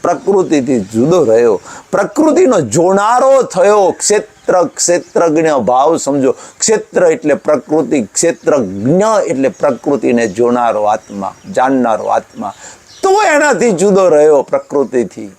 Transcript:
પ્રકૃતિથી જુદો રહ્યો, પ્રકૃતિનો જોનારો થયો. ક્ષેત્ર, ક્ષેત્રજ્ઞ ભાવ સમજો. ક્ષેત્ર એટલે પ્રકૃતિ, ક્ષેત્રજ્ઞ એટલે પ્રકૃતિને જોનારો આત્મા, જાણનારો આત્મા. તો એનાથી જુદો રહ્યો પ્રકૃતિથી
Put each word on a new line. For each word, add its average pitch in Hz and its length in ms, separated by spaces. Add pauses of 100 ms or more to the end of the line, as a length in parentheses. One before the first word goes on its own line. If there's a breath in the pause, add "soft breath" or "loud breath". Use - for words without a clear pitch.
પ્રકૃતિથી 151 760
જુદો 127 440
રહ્યો, 113 360 (320 loud breath)
પ્રકૃતિનો 269 680
જોનારો 202 800
થયો. 196 560
ક્ષેત્ર, - 640
ક્ષેત્રજ્ઞ 160 880
ભાવ 139 460
સમજો. 135 380 (240 loud breath)
ક્ષેત્ર 214 460
એટલે 151 300
પ્રકૃતિ, 151 680
ક્ષેત્રજ્ઞ 139 1000 (240)
એટલે 131 220
પ્રકૃતિને 123 800
જોનારો 117 540
આત્મા, 104 520 (220)
જાણનારો 123 480
આત્મા. 107 480 (500 loud breath)
તો 392 200
એનાથી 285 500
જુદો 185 360
રહ્યો 151 340
પ્રકૃતિથી 123 840 (120)